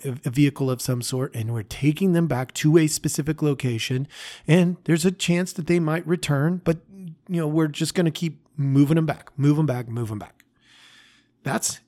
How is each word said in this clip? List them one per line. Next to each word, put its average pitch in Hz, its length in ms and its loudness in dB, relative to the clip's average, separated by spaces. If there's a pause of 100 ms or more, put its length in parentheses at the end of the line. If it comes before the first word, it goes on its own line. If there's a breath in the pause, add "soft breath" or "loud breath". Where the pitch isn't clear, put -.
a, 131 220 -6
a 151 60 -2
vehicle 139 400 2
of 123 100 -4
some 123 200 -2
sort, 131 340 -4
and 113 180 -4
we're 113 100 -4
taking 156 500 0
them 170 140 2
back 127 280 -4
to 156 220 4
a 156 100 6
specific 156 560 -4
location, 131 640 -2 (400 loud breath)
and 175 380 4
there's 160 200 2
a 190 60 4
chance 180 420 -2
that 156 140 -8
they 175 120 2
might 160 280 -2
return, 165 560 0
but, 165 160 0 (500)
you 175 100 -2
know, 156 80 -2
we're 156 200 2
just 151 260 -4
gonna 170 160 2
keep 156 300 -6 (160)
moving 139 400 4
them 160 100 2
back, - 320 -6
move 143 220 4
'em 156 80 2
back, 123 200 -4
move 117 220 -6
'em 107 80 -6
back. - 280 -16 (1000 soft breath)
That's - 440 -4